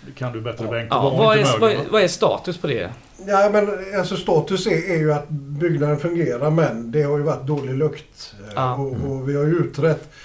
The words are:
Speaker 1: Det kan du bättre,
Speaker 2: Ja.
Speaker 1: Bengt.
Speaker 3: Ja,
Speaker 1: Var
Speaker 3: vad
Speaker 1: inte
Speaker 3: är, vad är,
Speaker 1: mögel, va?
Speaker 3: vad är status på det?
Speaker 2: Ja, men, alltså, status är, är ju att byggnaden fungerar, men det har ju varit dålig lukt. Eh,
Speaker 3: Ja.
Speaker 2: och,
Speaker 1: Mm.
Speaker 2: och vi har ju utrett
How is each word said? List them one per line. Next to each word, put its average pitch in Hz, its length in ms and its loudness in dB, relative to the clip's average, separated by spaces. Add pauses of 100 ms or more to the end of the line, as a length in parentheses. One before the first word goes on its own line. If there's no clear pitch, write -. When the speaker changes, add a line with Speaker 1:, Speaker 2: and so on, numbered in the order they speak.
Speaker 1:
Det 131 60 -18
kan 123 220 -8
du 110 80 -6
bättre, 113 240 -8
Speaker 2:
Ja. 110 60 -4
Speaker 1:
Bengt. 117 200 -4
Speaker 3:
Ja, 135 180 2
Speaker 1:
Var 131 80 0
Speaker 3:
vad 214 200 6
Speaker 1:
inte 208 120 4
Speaker 3:
är, 196 100 2
vad 220 100 6
är, 202 40 2
Speaker 1:
mögel, 143 120 -2
va? - 60 -10
Speaker 3:
vad 208 100 4
är 180 60 4
status 165 500 0
på - 100 -6
det? 107 240 -2 (360)
Speaker 2:
Ja, 202 260 4
men, 208 160 2 (300)
alltså, 180 180 -4
status 180 500 0
är, 175 240 0
är 165 60 2
ju 151 160 2
att 147 160 -4
byggnaden 147 720 0
fungerar, 151 520 0
men 117 400 0
det 151 120 2
har 143 140 2
ju 143 60 0
varit 135 240 -2
dålig 139 280 -2
lukt. - 580 -4 (140)
Eh, - 80 -16
Speaker 3:
Ja. 127 200 -2
Speaker 2:
och, 135 200 -4
Speaker 1:
Mm. - 60 -4 (100)
Speaker 2:
och 131 180 -4
vi 143 60 0
har 143 80 2
ju 160 160 4
utrett 151 500 0 (160)